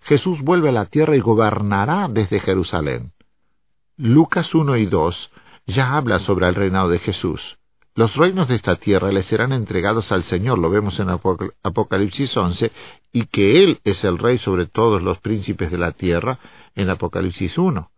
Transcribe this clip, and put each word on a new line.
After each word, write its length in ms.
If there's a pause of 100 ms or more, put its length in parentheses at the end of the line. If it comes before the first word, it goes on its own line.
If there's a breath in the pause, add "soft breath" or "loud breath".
Jesús 400
vuelve 280
a 20
la 140
tierra 300
y 60
gobernará 840
desde 320
Jerusalén. 720 (840)
Lucas 560
uno 240
y 80
dos 460 (340 soft breath)
ya 320
habla 220
sobre 280
el 80
reinado 320
de 120
Jesús. 580 (380)
"Los 200
reinos 320
de 80
esta 200
tierra 360
le 120
serán 300
entregados 580
al 100
Señor", 380
lo 100
vemos 300
en 100
Apocal-, 440 (100)
Apocalipsis 760
once, 340 (400 loud breath)
y 140
que 380
Él 220
es 180
el 160
Rey 180
sobre 300
todos 340
los 180
príncipes 520
de 80
la 140
tierra, 440 (380 loud breath)
en 140
Apocalipsis 680
uno. 400